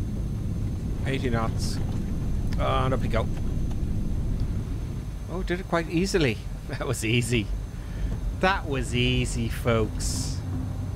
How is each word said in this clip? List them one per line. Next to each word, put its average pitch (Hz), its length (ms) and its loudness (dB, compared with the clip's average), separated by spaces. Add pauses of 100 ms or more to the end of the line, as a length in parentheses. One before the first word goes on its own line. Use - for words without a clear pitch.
(1080)
Eighty 131 240 0
knots. 113 480 0 (800)
And 131 360 2
up 117 60 2
we - 80 2
go. 110 180 2 (2000)
Oh, 180 100 -2
did 175 180 0
it 190 80 -6
quite 170 220 0
easily. 165 520 2
<laughs> - 280 -8
That 147 160 -4
was 131 180 -2
easy. 117 420 4 (920)
That 190 300 2
was 127 260 0
easy, 123 540 2
folks. - 880 0 (580)